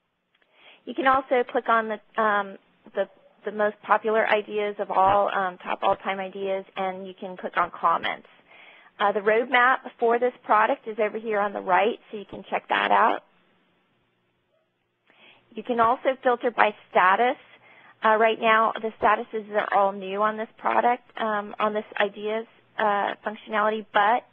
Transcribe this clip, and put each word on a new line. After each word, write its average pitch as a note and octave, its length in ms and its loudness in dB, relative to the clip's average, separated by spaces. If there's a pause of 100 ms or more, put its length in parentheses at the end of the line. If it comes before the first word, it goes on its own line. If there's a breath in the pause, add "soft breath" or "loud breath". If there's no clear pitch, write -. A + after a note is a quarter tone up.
(840 soft breath)
You B3 80 -10
can C4 140 -2
also C4 420 2
click A#3 200 -2
on A3+ 180 2
the, G#3+ 340 -6
um, G3+ 360 0 (380)
the, G3 120 -2 (380)
the G#3 60 -8
most G#3 320 -2
popular G#3+ 440 0
ideas G#3 520 -2
of F#3+ 120 -6
all, G3 380 4
um, F#3 340 -4
top G#3 200 -6
all-time G3 360 -2
ideas, F#3+ 460 -6 (100)
and F#3+ 320 -6
you F#3 120 -14
can F#3 180 -12
click - 200 -10
on F3 140 0
comments. E3 560 -2 (720 loud breath)
Uh, G#3 120 2
the G#3 80 -2
roadmap B3 580 2 (220)
for A#3 200 2
this B3 140 0 (100)
product A3+ 440 2
is G#3+ 120 -10
over G#3+ 180 -2
here A3 220 -4
on G3+ 140 -2
the G3+ 80 -8
right, G3 380 2 (120)
so A3+ 60 -10
you G3 120 -14
can G3+ 200 -14
check G#3 200 -4
that G3+ 220 0
out. G3+ 300 4 (2250 soft breath)
You A3 80 -12
can A#3 160 -2
also B3 440 2
filter A#3+ 280 0
by G#3+ 220 2 (180)
status. G3+ 460 2 (640 loud breath)
Uh, A3 140 4
right A3 220 2
now, A3 420 2
the A3 100 -6 (100)
statuses A3 520 -2
are G#3 200 -2
all G3 180 2
new G3 300 -6
on G#3+ 160 0
this A3 100 -8 (100)
product, A3+ 460 0 (160)
um, G#3 400 -4
on G#3+ 140 0
this G#3+ 120 -4 (140)
ideas, G#3+ 460 -4 (340)
uh, G3+ 340 0 (120)
functionality. G#3+ 680 -2
But G#3+ 400 2